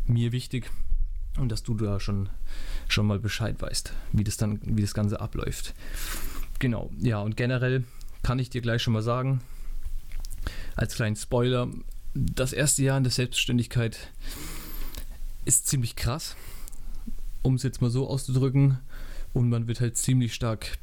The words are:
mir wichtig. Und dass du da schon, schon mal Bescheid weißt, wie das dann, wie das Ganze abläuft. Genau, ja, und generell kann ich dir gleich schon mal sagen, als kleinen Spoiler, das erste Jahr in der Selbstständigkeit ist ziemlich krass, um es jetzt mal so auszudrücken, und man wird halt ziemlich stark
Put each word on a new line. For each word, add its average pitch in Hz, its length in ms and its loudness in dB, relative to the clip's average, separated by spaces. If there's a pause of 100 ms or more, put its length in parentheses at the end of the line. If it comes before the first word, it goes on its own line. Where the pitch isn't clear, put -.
mir 117 260 4
wichtig. 123 380 -4 (640)
Und 123 140 2
dass 107 120 0
du 117 120 0
da 101 260 2
schon, 98 300 0 (580)
schon 107 180 4
mal 104 120 2
Bescheid 107 420 -2
weißt, - 320 -4 (200)
wie 104 120 4
das 107 140 -2
dann, 104 260 0
wie 107 180 2
das 101 120 -2
Ganze 104 260 0
abläuft. - 540 -4 (840)
Genau, 113 400 0
ja, 107 220 2
und 107 160 -2
generell 127 480 2 (380)
kann 127 160 2
ich 127 100 0
dir 120 140 -4
gleich 117 200 2
schon 117 120 4
mal 110 80 2
sagen, 127 400 2 (1300)
als - 200 0
kleinen 107 220 0
Spoiler, 123 520 2 (460)
das 135 400 0
erste 143 280 2
Jahr 135 140 4
in 135 80 4
der 123 80 2
Selbstständigkeit 120 1000 0 (1300)
ist - 220 2
ziemlich 123 300 0
krass, - 380 -2 (1080)
um 131 120 4
es 123 80 0
jetzt 127 180 -2
mal 123 80 4
so 127 200 2
auszudrücken, 131 680 4 (540)
und 120 160 4
man 117 180 2
wird 117 140 0
halt 120 160 0
ziemlich 127 380 4
stark - 480 -4